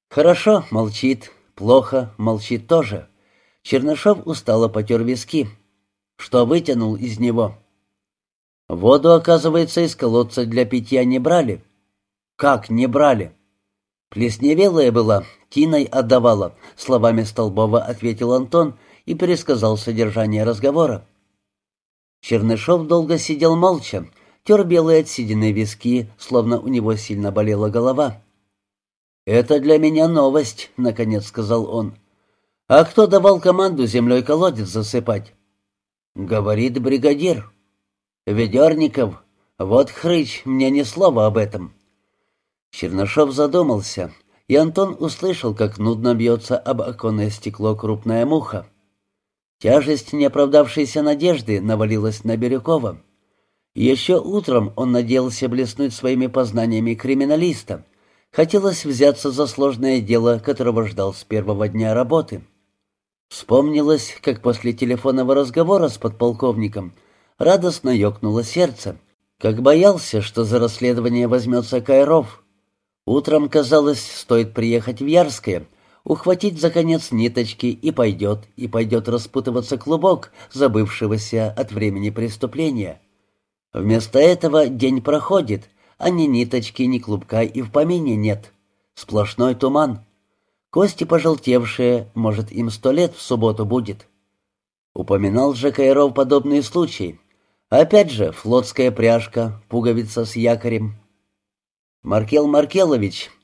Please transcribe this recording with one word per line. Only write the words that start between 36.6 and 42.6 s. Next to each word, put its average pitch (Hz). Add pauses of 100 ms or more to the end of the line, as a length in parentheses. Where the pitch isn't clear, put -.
бригадир». 139 (720)
«Ведерников. 123 (380)
Вот 110
хрыч, 165
мне 131
ни 143
слова 135
об 107
этом». 101 (1000)